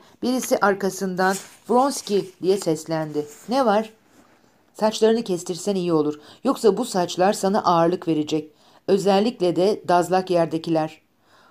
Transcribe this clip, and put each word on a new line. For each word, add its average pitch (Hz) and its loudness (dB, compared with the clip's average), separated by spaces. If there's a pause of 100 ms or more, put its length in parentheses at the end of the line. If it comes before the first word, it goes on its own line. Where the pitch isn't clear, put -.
(220)
birisi 247 0
arkasından, 190 0 (320)
"Vronsky!" 233 0 (220)
diye 185 2
seslendi. 156 -4 (220)
"Ne 254 0
var?" 220 0 (800)
"Saçlarını 220 2
kestirsen 185 -4
iyi 175 0
olur. 151 0 (240)
Yoksa 226 2
bu 240 -4
saçlar 180 0
sana 202 -2
ağırlık 170 2
verecek. 151 -2 (360)
Özellikle 196 2
de 190 0
dazlak 180 2
yerdekiler." 160 -2 (480)